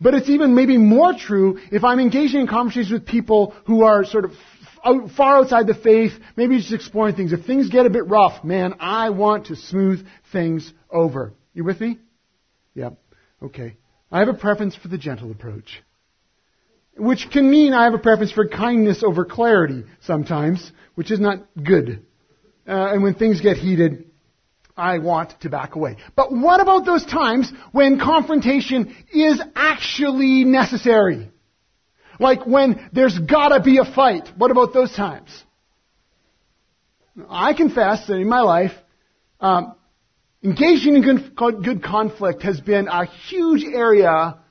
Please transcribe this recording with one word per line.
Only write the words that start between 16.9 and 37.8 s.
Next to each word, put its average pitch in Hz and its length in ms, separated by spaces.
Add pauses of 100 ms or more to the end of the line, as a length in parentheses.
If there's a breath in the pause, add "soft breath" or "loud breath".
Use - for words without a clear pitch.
which 247 340
can 277 200
mean 294 220
I 240 120
have 233 100
a 220 40
preference 214 340
for 214 160
kindness 220 540
over 180 220
clarity 175 600 (160 soft breath)
sometimes, 160 720 (220 soft breath)
which 170 160
is 208 100
not 202 260 (160)
good. 139 420 (640)
Uh, 190 260
and 196 100
when 196 120
things 214 260
get 190 160
heated, 165 460 (760)
I 175 200
want 165 420
to 165 80
back 135 260
away. 127 220 (180 loud breath)
But 269 180
what 339 280
about 381 240
those 339 180
times 254 480 (220 loud breath)
when 277 260
confrontation 269 960 (160 loud breath)
is 311 300 (140)
actually 269 880
necessary? 220 840 (880 soft breath)
Like 254 260
when 262 460
there's 247 260
gotta 285 440
be 262 160
a 262 80
fight. 247 500
What 240 140
about 247 240
those 254 180
times? - 520 (1800)
I 214 280
confess 220 520